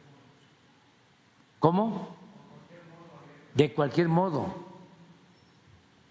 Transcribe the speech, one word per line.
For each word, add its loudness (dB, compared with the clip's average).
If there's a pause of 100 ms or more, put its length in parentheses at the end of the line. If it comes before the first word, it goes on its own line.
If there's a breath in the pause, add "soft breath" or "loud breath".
(1600)
¿Cómo? 0 (1400)
De 4
cualquier 0
modo. 0 (1600)